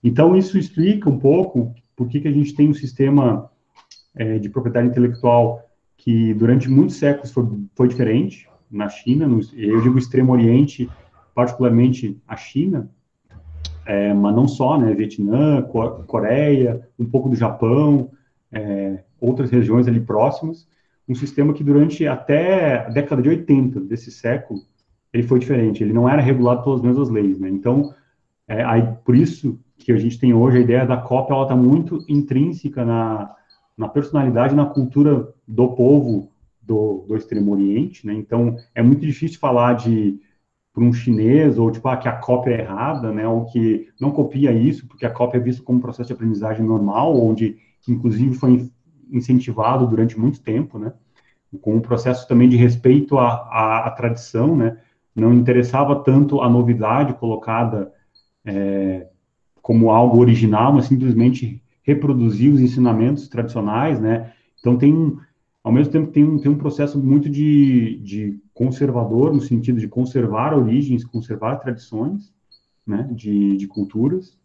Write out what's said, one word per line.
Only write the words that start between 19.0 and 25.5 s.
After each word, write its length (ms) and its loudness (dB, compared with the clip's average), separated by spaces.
outras 300 -2
regiões 360 2
ali 140 0
próximas, 680 -4
um 60 -4
sistema 400 -2
que 100 -8
durante 420 2
até 800 0
a 40 -12
década 320 -2
de 80 4
oitenta 500 0
desse 300 -10
século, 500 -8
ele 120 -2
foi 160 2
diferente, 440 0